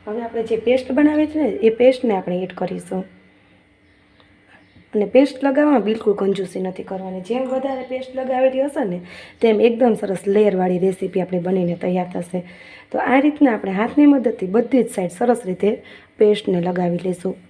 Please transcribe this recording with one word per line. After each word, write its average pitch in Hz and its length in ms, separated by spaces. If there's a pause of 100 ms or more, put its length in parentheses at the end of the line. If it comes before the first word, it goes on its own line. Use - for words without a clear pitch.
હવે 214 200
આપણે 233 220
જે 226 140
પેસ્ટ 254 340
બનાવી 302 360
છે 311 120
ને 262 100
એ 220 200
પેસ્ટને 247 460
આપણે 185 280
એડ 185 100
કરીશું. 180 500 (1900)
અને 208 120
પેસ્ટ 269 380
લગાવવામાં 277 400
બિલકુલ 214 300
કંજૂસી 196 480
નથી 185 220
કરવાની. 185 380
જેમ 240 220
વધારે 262 400
પેસ્ટ 254 320
લગાવેલી 262 460
હશે 285 240
ને 180 140 (420)
તેમ 214 200
એકદમ 226 320
સરસ 196 340
લેયરવાળી 185 520
રેસીપી 185 420
આપણી 180 180
બનીને 175 360
તૈયાર 180 320
થશે. 180 360 (480)
તો - 80
આ 262 200
રીતના 294 340
આપણે 196 180
હાથની 240 340
મદદથી 247 420
બધી 233 360
જ - 60
સાઈડ 180 200
સરસ 233 360
રીતે 185 260 (460)
પેસ્ટને 202 440
લગાવી 180 360
લઈશું. 185 380 (140)